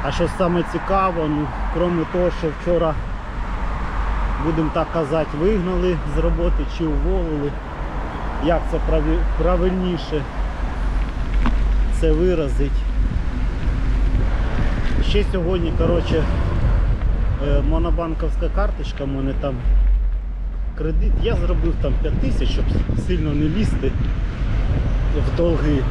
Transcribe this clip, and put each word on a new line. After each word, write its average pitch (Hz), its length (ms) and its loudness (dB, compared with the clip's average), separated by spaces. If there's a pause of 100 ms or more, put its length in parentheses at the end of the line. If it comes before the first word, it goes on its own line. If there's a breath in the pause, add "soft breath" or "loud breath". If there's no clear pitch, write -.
А 139 80 -2
що 170 160 0 (100)
саме 175 240 0 (100)
цікаво, 175 560 0
ну, 151 180 -2 (280)
крім 170 380 0
того, 180 260 2
що 165 100 -2 (120)
вчора, 160 340 0 (1500)
будемо 160 300 0
так 160 180 0
казати, 151 480 -2
вигнали 180 560 0 (200)
з - 20 2
роботи 160 460 0 (140)
чи 165 60 -2
уволили, 151 680 0 (960)
як 160 160 2 (100)
це 170 60 -2 (140)
праві-, 156 280 2 (200)
правильніше 180 840 0 (1800)
це 160 120 4
виразить. 151 580 2 (2500)
Ще 202 240 2
сьогодні, 175 460 0
коротше, 165 440 2 (1300)
е, 143 220 4
монобанківська 160 840 0
карточка, 185 500 -2
в 135 40 -4
мене 135 320 -2
там 139 140 -2 (1200)
кредит. 156 340 2 (100)
Я 151 140 2
зробив 165 460 2
там 139 100 2 (100)
п'ять - 180 0
тисяч, - 300 2
щоб - 140 2 (420)
сильно 156 240 0
не 147 140 0
лізти 147 460 0 (1300)
в - 200 0
долги. 143 420 2 (120)